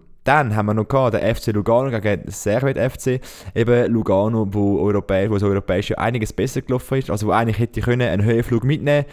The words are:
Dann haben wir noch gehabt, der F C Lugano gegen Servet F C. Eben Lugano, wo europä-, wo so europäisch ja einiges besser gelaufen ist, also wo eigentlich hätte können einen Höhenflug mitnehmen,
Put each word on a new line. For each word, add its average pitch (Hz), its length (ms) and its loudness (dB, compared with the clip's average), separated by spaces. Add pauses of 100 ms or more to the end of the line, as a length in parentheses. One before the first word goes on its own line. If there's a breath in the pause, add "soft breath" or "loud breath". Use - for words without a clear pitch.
(240)
Dann 131 320 2
haben 104 120 0
wir 107 60 0
noch 107 140 0
gehabt, 131 260 2
der 101 140 0
F 117 140 0
C 117 100 -2
Lugano 113 400 2
gegen 104 400 -2
Servet 123 460 0
F 127 200 -2
C. 127 220 -2 (340 loud breath)
Eben 117 380 2
Lugano, 110 580 2
wo 101 300 0
europä-, 98 500 0
wo 104 80 0
so 101 100 0
europäisch 98 420 0
ja - 80 -2
einiges 110 340 -2
besser - 300 -4
gelaufen 127 380 -2
ist, 131 100 -8
also 104 180 -2
wo 101 40 0
eigentlich 110 280 0
hätte 113 220 -2
können 123 260 0
einen 95 160 0
Höhenflug 117 400 0
mitnehmen, 143 500 0